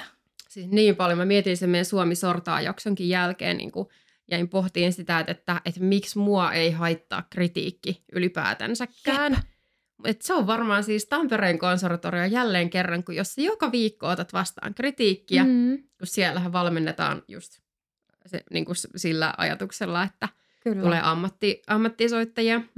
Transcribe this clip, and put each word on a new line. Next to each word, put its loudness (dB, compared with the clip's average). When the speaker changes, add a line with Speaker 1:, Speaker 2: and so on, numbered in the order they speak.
Speaker 1:
Siis -14
niin 6
paljon. 2
Mä 2
mietin 2
sen 0
meidän 4
Suomi 0
sortaa -2
jaksonkin -2
jälkeen, -2
niin -8
kuin -6
jäin -2
pohtiin 0
sitä, -2
että, -4
että, -4
että -4
miksi 2
mua 2
ei 2
haittaa -2
kritiikki -4
ylipäätänsäkään. -2
Speaker 2:
Jep. 2
Speaker 1:
Et -2
se -2
on 2
varmaan 2
siis -2
Tampereen 2
konservatorio 0
jälleen 2
kerran, -2
kun -8
jos -4
sä -6
joka 0
viikko 0
otat -4
vastaan -6
kritiikkiä, 2
Speaker 2:
Mm. 4
Speaker 1:
kun -12
siellähän -2
valmennetaan -2
just -20
se, -10
niin -2
kuin -6
s-, -8
sillä -2
ajatuksella, -4
että -6
Speaker 2:
Kyllä. -2
Speaker 1:
tulee 2
ammatti-, -2
ammattisoittajia. 0